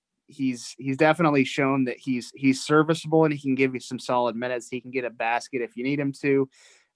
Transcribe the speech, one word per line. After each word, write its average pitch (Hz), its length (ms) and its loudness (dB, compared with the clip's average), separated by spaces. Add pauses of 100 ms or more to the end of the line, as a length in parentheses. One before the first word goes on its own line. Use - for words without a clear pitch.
(320)
he's, 131 460 -6
he's 135 200 -6
definitely 156 460 4
shown 135 420 0
that 123 120 -4
he's, 123 380 -6
he's 135 280 2
serviceable 160 640 4
and 151 80 2
he 147 60 -8
can 135 160 -2
give 131 180 2
you 123 60 -8
some 123 180 -10
solid 123 380 -2
minutes. 123 340 -6
He 127 100 -6
can 123 120 -14
get 127 120 -4
a 120 60 -4
basket 117 540 -4
if 113 120 -10
you 120 80 -6
need 143 160 -2
him 139 220 -2
to. 139 260 2 (480)